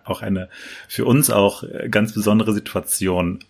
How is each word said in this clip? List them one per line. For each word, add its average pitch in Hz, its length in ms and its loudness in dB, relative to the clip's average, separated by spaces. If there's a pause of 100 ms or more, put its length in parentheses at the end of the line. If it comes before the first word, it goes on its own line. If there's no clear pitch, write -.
auch - 160 -6
eine 95 280 -4 (380)
für - 180 -4
uns 127 240 4
auch, 101 340 2
äh, - 260 -10
ganz 110 240 2
besondere 110 400 2
Situation. 92 960 -2